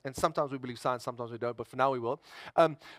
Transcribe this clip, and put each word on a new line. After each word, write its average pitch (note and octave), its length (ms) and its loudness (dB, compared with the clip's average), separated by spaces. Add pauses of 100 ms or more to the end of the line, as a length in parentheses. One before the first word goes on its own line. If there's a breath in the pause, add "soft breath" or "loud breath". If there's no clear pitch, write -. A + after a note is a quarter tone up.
and C3+ 100 -8
sometimes D#3+ 360 2
we C#3 60 -4
believe B2 220 -10
science, B2 240 -2
sometimes A#2+ 280 -8
we A#2 60 -8
don't, A#2 200 -4
but A#2+ 100 -8
for - 80 -16
now C3 160 4
we B2+ 80 -2
will. A#2+ 220 -2 (340 loud breath)
Um, D#3+ 220 6 (220 loud breath)